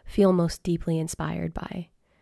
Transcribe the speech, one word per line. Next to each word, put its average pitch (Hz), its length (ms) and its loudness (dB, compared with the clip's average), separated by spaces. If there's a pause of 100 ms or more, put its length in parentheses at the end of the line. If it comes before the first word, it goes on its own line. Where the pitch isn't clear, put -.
feel 196 280 4
most 170 300 0
deeply 170 360 -2
inspired 160 540 -4
by, - 360 -8 (340)